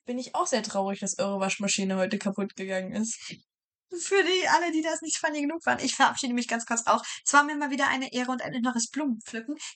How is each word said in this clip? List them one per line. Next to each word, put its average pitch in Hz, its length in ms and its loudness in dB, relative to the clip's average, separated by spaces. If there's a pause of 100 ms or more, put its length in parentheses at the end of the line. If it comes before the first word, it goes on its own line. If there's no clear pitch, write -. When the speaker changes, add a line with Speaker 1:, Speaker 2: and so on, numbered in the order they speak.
Speaker 1:
bin 247 120 -4
ich 254 180 -8
auch 359 120 2
sehr 220 160 2
traurig, 196 360 -2
dass - 200 -4
eure 196 200 0
Waschmaschine 196 580 0
heute 190 200 2
kaputt 202 380 -2
gegangen 190 380 -4
ist. 220 220 -2 (800)
Speaker 2:
Für 370 300 2
die, 370 260 2
alle, 339 220 4
die 320 100 0
das 320 200 -2
nicht 320 160 -4
funny 302 240 0
genug 302 240 -2
waren, - 140 2
ich 262 160 -2
verabschiede 247 380 2
mich 240 140 -2
ganz 233 180 -4
kurz 233 220 -2
auch. 233 160 4 (220)
Es - 80 -2
war 285 100 10
mir 294 120 -2
mal 294 140 -2
wieder 269 200 0
eine 262 220 -2
Ehre 247 200 -2
und 247 100 -2
ein - 120 -6
inneres 233 360 0
Blumenpflücken. 240 680 -4 (200)